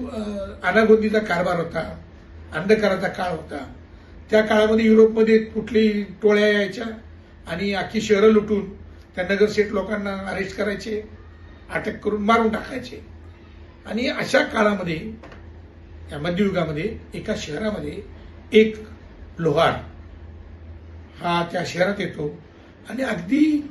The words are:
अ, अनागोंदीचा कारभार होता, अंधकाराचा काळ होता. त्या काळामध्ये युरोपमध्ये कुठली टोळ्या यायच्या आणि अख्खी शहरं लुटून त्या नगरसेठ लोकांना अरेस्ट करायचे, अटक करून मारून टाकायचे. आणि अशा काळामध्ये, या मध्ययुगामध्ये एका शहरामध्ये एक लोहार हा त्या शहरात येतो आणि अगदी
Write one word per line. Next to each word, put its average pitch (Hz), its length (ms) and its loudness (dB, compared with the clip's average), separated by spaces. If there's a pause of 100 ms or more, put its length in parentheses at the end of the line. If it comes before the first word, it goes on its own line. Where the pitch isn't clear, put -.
अ, 220 120 -10 (480)
अनागोंदीचा 214 520 4
कारभार 180 360 0
होता, - 460 -6 (520)
अंधकाराचा 190 540 0
काळ 180 220 -6
होता. 151 440 -10 (580)
त्या 214 100 6
काळामध्ये 220 440 4
युरोपमध्ये 220 520 8
कुठली 220 640 0
टोळ्या 208 440 2
यायच्या 208 380 0 (640)
आणि 196 260 -4
अख्खी 190 280 -4
शहरं 208 260 4
लुटून 208 480 2 (400)
त्या 185 80 -2
नगरसेठ 202 440 2
लोकांना 196 460 -4
अरेस्ट 190 440 -8
करायचे, 208 460 -6 (680)
अटक 214 260 -6
करून 208 220 -4
मारून 226 280 2
टाकायचे. - 560 -10 (800)
आणि 247 220 -4
अशा 294 360 0
काळामध्ये, 208 680 -2 (960)
या 151 60 -12
मध्ययुगामध्ये 175 800 -2 (160)
एका 196 240 -6
शहरामध्ये 165 640 -8 (500)
एक 220 340 4 (520)
लोहार 156 320 2 (1500)
हा 170 320 -2
त्या 175 140 -4
शहरात 185 340 -2
येतो 151 420 -8 (480)
आणि 247 140 -6
अगदी 262 680 0